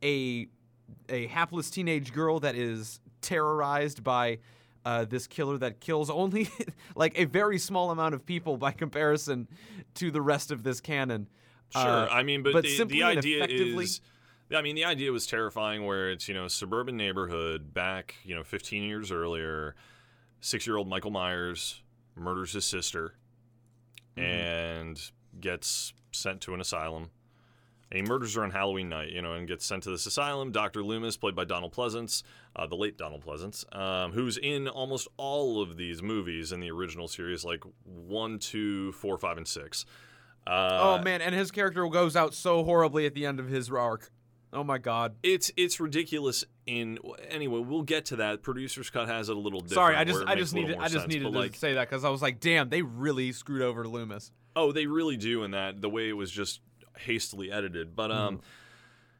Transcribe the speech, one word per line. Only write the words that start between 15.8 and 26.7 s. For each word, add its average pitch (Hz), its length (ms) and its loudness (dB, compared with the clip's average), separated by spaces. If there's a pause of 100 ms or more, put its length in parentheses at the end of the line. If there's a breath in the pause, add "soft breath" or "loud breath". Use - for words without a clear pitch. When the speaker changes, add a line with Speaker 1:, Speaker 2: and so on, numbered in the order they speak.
Speaker 2:
where 95 260 0
it's, - 180 -6
you 101 40 -4
know, 92 140 -4
suburban 117 480 -2
neighborhood 85 760 -2
back, 92 500 -4
you 92 100 -10
know, 82 120 -6
fifteen 101 380 -6
years 107 280 -6
earlier. 80 640 -2 (640 soft breath)
Six-year-old 104 480 -2
Michael 95 240 -4
Myers 90 720 -4 (340)
murders 90 380 -4
his 101 100 -2
sister, 82 520 -4 (1000)
Speaker 1:
Mm-hmm. 87 80 -4
Speaker 2:
and 85 880 -2 (300)
gets - 520 -4 (180)
sent 95 300 -4
to 92 120 -8
an 92 80 -6
asylum. 80 480 -6 (800 soft breath)